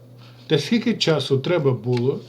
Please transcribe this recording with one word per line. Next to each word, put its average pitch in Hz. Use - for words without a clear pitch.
Та 156
скільки 226
часу 143
треба 156
було, 123